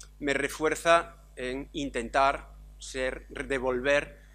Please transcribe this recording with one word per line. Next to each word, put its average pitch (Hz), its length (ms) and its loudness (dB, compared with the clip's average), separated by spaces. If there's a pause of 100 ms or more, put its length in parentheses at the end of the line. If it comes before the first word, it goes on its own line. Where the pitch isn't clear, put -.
(200)
me 143 140 0
refuerza 156 880 2 (140)
en 131 340 -6
intentar 135 800 0 (300)
ser, 131 500 -6
devolver 131 920 0 (160)